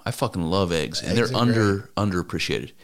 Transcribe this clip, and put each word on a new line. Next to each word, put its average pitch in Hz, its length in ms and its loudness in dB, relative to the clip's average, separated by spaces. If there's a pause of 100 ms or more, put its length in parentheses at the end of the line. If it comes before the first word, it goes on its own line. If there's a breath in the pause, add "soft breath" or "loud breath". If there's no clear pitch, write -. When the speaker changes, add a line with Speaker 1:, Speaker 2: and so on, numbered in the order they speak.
Speaker 1:
I 113 60 -2
fucking 110 320 -2
love 87 280 2
eggs, 78 300 -2
and - 160 0
Speaker 2:
Eggs 123 120 2
Speaker 1:
they're - 80 -2
Speaker 2:
are 110 40 4
Speaker 1:
under, 110 360 4
Speaker 2:
great. - 180 -14
Speaker 1:
underappreciated. 87 760 -2 (120)